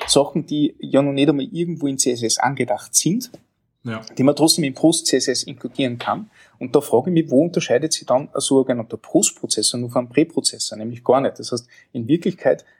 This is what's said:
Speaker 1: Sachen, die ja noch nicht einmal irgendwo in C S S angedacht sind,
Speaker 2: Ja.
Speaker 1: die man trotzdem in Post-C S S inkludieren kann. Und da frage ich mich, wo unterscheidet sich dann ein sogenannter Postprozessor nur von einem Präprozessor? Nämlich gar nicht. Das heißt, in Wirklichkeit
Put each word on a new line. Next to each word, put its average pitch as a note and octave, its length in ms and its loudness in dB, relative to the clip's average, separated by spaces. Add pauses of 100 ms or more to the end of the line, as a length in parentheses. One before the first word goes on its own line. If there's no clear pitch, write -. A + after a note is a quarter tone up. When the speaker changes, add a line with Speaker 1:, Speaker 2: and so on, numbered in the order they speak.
Speaker 1:
Sachen, C#3+ 400 2
die D3 320 -2
ja C3+ 220 0
noch C#3+ 120 0
nicht C#3+ 180 4
einmal C#3 160 0
irgendwo E3 400 -6
in C#3 100 -2
C C3+ 160 0
S A#2+ 100 -4
S A2+ 160 -2
angedacht B2+ 560 -2
sind, G#3+ 360 0 (520)
Speaker 2:
Ja. A2+ 200 -8 (160)
Speaker 1:
die C#3 40 2
man C#3+ 140 4
trotzdem D#3 280 2
in C3+ 100 -4
Post-C D#3+ 420 2
S B2+ 120 0
S B2 160 -2
inkludieren B2 540 -6
kann. A#2+ 320 -6 (280)
Und B2+ 160 -10
da D3 60 6
frage C3+ 300 0
ich F3+ 40 0
mich, D#3 160 2
wo D3 120 6
unterscheidet D#3 500 0
sich - 140 -8
dann B2+ 260 0
ein - 80 -4
sogenannter B2+ 560 0
Postprozessor - 800 -2
nur A#2+ 120 -6
von B2 160 -2
einem - 20 -18
Präprozessor? - 680 -2
Nämlich A#2 260 -10
gar B2+ 160 4
nicht. - 180 -2
Das - 140 -10
heißt, A#2+ 160 -8 (240)
in A#2 160 -6
Wirklichkeit - 560 0 (160)